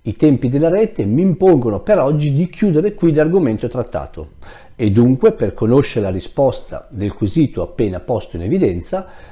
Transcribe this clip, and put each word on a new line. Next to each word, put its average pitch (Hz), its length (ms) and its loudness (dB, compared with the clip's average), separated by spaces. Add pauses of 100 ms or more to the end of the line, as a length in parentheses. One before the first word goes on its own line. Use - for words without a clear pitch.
I 107 100 -6
tempi 139 340 2
della 143 220 0
rete 208 340 0
mi 110 180 0
impongono 151 600 2
per 202 180 2
oggi 147 340 0
di 170 140 0
chiudere 196 460 0
qui 170 200 2
l'argomento 151 540 0
trattato. 78 680 -8 (420)
E 107 140 0
dunque, 127 420 4
per 104 200 -4
conoscere 113 520 2
la 95 60 -2
risposta - 800 -4
del 95 240 -6
quesito 110 480 0
appena 90 380 -4
posto - 380 -6
in 85 60 -6
evidenza, 143 640 -2 (240)